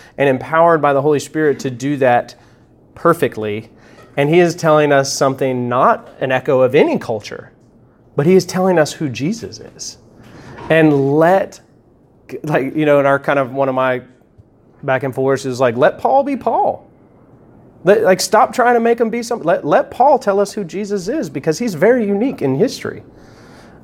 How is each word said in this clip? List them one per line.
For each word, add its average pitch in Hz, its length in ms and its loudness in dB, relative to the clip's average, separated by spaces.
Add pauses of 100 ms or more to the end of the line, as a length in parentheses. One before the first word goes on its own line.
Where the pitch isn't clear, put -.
(180)
and 139 100 2
empowered 156 540 2
by 143 120 2
the 139 80 0
Holy 143 180 0
Spirit 147 400 -2
to 139 100 -6
do 131 280 -6
that 123 380 0 (600)
perfectly. 113 720 -2 (480)
And 143 120 0
he 170 100 4
is 170 140 4
telling 151 380 2
us 135 200 2
something, 131 580 -2
not 139 400 0 (100)
an - 120 -4
echo 131 300 0
of 123 140 2
any 262 240 2
culture, - 520 -10 (640)
but 143 120 -2
he 185 80 6
is 180 100 4
telling 185 320 0
us 151 160 0
who 156 160 -6
Jesus 117 500 -8
is. - 380 -18 (720)
And 147 480 4
let, 175 440 2 (840)
like, 143 320 -4
you 156 100 -2
know, 143 140 4
in 139 80 2
our 139 100 2
kind 139 220 -2
of, 127 140 -4
one 135 160 -2
of 131 40 -2
my 127 300 -2 (800)
back 131 200 -2
and 131 120 -6
forths 135 300 -2
is, 123 140 -6
like, 123 160 2
let 135 220 2
Paul 269 260 2
be 269 140 -4
Paul. 277 500 -4 (1000)
Let, 208 180 4
like, 180 180 2
stop - 320 2
trying 240 220 2
to 233 40 2
make 233 200 0
him 226 100 0
be 233 140 -4
some-, 233 180 -6
let, 175 240 0
let 175 240 0
Paul 262 300 2
tell 202 200 0
us 196 140 -2
who 214 100 -6
Jesus 190 440 -8
is, 233 220 -6
because 151 280 -4
he's 233 160 -4
very 214 320 2
unique 202 380 -2
in 131 120 0
history. - 480 -4 (800)